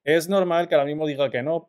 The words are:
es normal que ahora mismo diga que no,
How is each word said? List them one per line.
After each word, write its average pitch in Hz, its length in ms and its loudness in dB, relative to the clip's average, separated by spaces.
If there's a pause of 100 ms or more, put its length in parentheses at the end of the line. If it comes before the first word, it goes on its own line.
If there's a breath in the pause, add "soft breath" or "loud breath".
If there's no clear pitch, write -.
es 160 240 2
normal 175 400 0
que 175 80 2
ahora 139 100 4
mismo 151 200 -4
diga 143 220 -2
que 123 140 -4
no, 165 260 -4